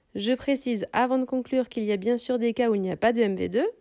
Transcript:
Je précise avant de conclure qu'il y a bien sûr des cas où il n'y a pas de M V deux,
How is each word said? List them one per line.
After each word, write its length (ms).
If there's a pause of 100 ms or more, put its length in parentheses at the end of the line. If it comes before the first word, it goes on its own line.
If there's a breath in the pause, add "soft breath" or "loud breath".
(160 soft breath)
Je 160
précise 600
avant 260
de 60
conclure 440
qu'il 160
y 80
a 40
bien 200
sûr 240
des 120
cas 160
où 60
il 60
n'y 100
a 60
pas 160
de 80
M 160
V 120
deux, 200 (120)